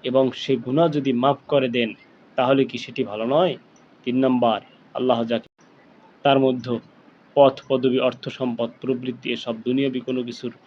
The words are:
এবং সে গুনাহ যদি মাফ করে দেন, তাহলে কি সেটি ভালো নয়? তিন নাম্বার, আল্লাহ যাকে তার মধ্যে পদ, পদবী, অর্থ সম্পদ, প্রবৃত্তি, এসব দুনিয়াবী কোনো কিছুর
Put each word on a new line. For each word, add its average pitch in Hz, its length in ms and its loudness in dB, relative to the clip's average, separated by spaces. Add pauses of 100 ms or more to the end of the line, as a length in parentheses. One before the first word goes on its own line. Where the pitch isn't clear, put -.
এবং 127 280 2
সে - 240 -2
গুনাহ 127 320 2
যদি 139 260 0
মাফ 135 240 2 (100)
করে 135 200 2
দেন, 117 260 -2 (420)
তাহলে 135 300 4
কি 120 120 -8
সেটি 123 260 -6
ভালো 107 220 -6
নয়? 147 320 2 (460)
তিন 127 140 -2
নাম্বার, 120 440 2 (320)
আল্লাহ 123 300 0
যাকে 113 240 -4 (760)
তার 139 160 4
মধ্যে 127 400 -2 (560)
পদ, 135 320 6
পদবী, 127 320 2
অর্থ 127 300 -4
সম্পদ, 117 400 -4 (120)
প্রবৃত্তি, 127 500 -6
এসব 117 300 -6
দুনিয়াবী 131 380 -2
কোনো 127 240 -4
কিছুর 120 300 -10 (120)